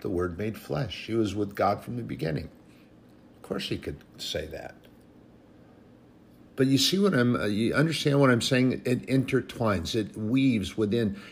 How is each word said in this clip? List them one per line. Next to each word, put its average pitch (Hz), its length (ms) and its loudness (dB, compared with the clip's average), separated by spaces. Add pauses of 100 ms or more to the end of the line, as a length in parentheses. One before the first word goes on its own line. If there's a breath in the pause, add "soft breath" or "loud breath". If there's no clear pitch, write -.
the 110 80 -6
Word 87 300 -2
made 107 180 -6
flesh. - 500 -6
He 107 80 -4
was 110 200 0
with 101 220 -4
God 101 260 0
from 120 140 -8
the 120 60 -6
beginning. - 460 -6 (880 soft breath)
Of - 120 -20
course 98 200 -6
he 101 100 -4
could - 200 -10 (180)
say - 300 -6
that. - 300 -14 (1800)
But 131 140 4
you 135 100 6
see 185 220 2
what 196 140 4
I'm, 120 200 4
uh, 90 120 0
you 104 280 0
understand 143 460 2
what 135 100 6
I'm 117 120 4
saying? 127 420 2
It 123 220 0
intertwines, 120 880 0
it 104 200 -4
weaves 110 600 2
within. 107 400 0 (160 loud breath)